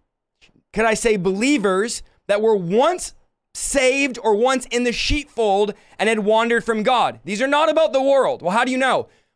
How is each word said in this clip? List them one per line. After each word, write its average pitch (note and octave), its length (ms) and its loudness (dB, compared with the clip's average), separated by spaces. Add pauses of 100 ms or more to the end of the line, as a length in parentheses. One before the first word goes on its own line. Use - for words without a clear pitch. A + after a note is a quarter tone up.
(720)
could A3 120 0
I A3 100 2
say A3 220 0
believers, G3+ 840 0 (260)
that G#3 140 0
were A3 140 2
once A3 580 0 (400)
saved C4+ 680 0
or G#3+ 140 2
once B3+ 340 0
in A#3+ 140 -2
the A#3+ 80 0
sheepfold G#3+ 800 -2 (240)
and G#3 120 0
had A3 100 0
wandered A3+ 440 0
from A3 200 -2
God. F#3 400 0
These G3 180 -6
are C4+ 60 0
not D4 220 2
about D#4 240 0
the C4+ 80 2
world. C4 400 2
Well, F3 100 -4
how A#3 140 2
do B3+ 60 -2
you B3+ 60 -2
know? A#3 300 0 (280)